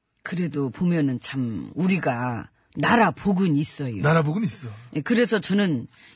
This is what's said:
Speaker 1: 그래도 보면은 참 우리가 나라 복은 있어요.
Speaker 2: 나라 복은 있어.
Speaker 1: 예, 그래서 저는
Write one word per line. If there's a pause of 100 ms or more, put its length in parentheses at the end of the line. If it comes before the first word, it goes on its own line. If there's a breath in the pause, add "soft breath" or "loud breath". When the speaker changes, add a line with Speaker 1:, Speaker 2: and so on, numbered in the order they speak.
(240)
Speaker 1:
그래도
보면은
참
우리가 (260)
나라
복은
있어요.
Speaker 2:
나라
복은
있어. (260)
Speaker 1:
예,
그래서
저는 (280 loud breath)